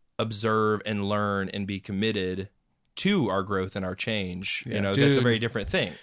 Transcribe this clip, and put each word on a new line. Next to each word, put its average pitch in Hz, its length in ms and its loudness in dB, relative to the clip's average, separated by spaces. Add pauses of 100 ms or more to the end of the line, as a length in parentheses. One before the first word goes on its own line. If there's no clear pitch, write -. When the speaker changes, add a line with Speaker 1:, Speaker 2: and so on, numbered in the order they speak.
(180)
Speaker 1:
observe 110 680 2
and 104 220 -2
learn 101 420 0
and 101 160 -4
be 98 140 -4
committed 98 720 -2 (480)
to 185 320 2
our 95 140 0
growth 95 320 -2
and 95 100 -4
our 92 100 -4
change. 95 720 -4
Speaker 2:
Yeah. 120 80 -6
Speaker 1:
You 104 60 0
know, 98 120 0
that's - 60 2 (160)
a 135 40 4
Speaker 3:
Dude. 127 40 2
Speaker 1:
very 117 160 4
different 110 300 -4
thing. 117 340 0